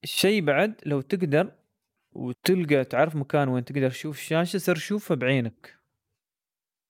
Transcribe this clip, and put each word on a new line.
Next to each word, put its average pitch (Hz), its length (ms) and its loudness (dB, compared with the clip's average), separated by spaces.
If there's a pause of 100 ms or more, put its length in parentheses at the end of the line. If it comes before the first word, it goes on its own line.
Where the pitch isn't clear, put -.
الشيء 196 400 0
بعد 160 300 2 (120)
لو 143 140 0
تقدر 175 520 0 (600)
وتلقى، 143 720 0
تعرف 156 320 0
مكان 143 320 0
وين 127 160 -2
تقدر 135 260 -2
تشوف 143 280 -10
الشاشة، 170 380 -2
سر 180 180 0
شوفها 190 400 -4
بعينك. 127 640 -2 (1120)